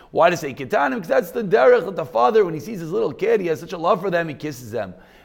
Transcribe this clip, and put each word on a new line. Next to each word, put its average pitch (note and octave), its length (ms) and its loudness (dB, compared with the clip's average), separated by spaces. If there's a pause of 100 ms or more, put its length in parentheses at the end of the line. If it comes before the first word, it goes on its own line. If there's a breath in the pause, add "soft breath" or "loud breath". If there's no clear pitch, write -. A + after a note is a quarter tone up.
(100)
Why E3 200 4
does E3+ 120 -2
he D3 60 -6
say C3 60 -8
ketanim? G#3 420 -2
Because F3 120 -8
that's C4+ 220 0
the A#3+ 120 -6
derech A3+ 440 4
that F#3+ 100 -8
the E3 80 -4
father, A3+ 400 4
when E3+ 100 -4
he D#3 60 -8
sees G#3+ 200 -10
his D#3+ 120 -8
little G3+ 200 -2
kid, F3+ 280 0
he F3+ 80 -4
has D#3 100 -2
such E3+ 140 -12
a F3+ 60 -10
love F3 220 0
for G3+ 100 -4
them, E3+ 180 0
he D3 60 -8
kisses B2 360 -10
them. G2+ 240 -6 (300 soft breath)